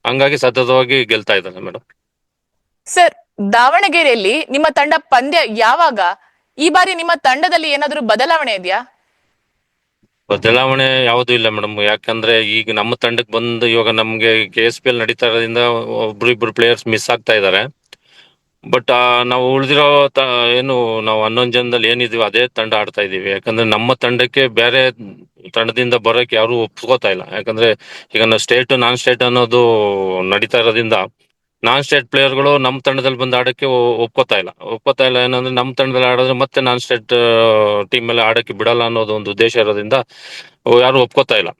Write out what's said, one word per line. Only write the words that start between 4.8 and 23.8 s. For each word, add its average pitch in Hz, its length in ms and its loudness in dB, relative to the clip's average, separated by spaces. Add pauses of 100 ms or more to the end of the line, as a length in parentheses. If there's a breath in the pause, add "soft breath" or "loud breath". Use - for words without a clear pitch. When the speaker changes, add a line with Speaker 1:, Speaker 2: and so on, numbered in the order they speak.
Speaker 2:
ಪಂದ್ಯ 294 500 0
ಯಾವಾಗ? 233 540 2 (580)
ಈ 311 100 2
ಬಾರಿ 370 260 2
ನಿಮ್ಮ 339 220 -4
ತಂಡದಲ್ಲಿ 311 540 0
ಏನಾದ್ರೂ 285 300 -2
ಬದಲಾವಣೆ 247 540 0
ಇದೆಯಾ? 190 300 -4 (1500)
Speaker 1:
ಬದಲಾವಣೆ 131 760 0
ಯಾವ್ದು 120 280 0
ಇಲ್ಲ 113 160 0
ಮೇಡಮ್. 107 320 -4
ಯಾಕಂದ್ರೆ 110 680 0
ಈಗ 107 280 -4
ನಮ್ಮ 110 200 -2
ತಂಡಕ್ಕೆ 117 380 -4
ಬಂದು 117 340 -2
ಇವಾಗ 113 220 0
ನಮ್ಗೆ 110 600 0
ಕೆ 113 160 -2
ಎಸ್ 117 160 -2
ಪಿ 131 80 -2
ಎಲ್ 123 100 -2
ನಡೀತಾ 120 280 -2
ಇರೋದ್ರಿಂದ 117 320 -2
ಒಬ್ರು 113 720 -2
ಇಬ್ರು 113 220 -2
ಪ್ಲೇಯರ್ಸ್ 117 340 2
ಮಿಸ್ 113 240 -4
ಆಗ್ತಾ 117 220 0
ಇದ್ದಾರೆ. 101 480 0 (880 soft breath)
But, 127 240 0
ಆ, 123 300 2
ನಾವು 127 300 0
ಉಳ್ದಿರೋ 143 560 2
ತ-, 123 380 0 (120)
ಏನು 123 420 -2
ನಾವು 110 240 0
ಹನ್ನೊಂದು 120 280 0
ಜನದಲ್ಲಿ 120 360 0
ಏನಿದೀವಿ 117 360 -2
ಅದೇ 113 240 0
ತಂಡ 110 260 -4
ಆಡ್ತಾ 104 280 -2
ಇದೀವಿ. 95 280 -4
ಯಾಕಂದ್ರೆ 113 360 -2
ನಮ್ಮ 110 280 0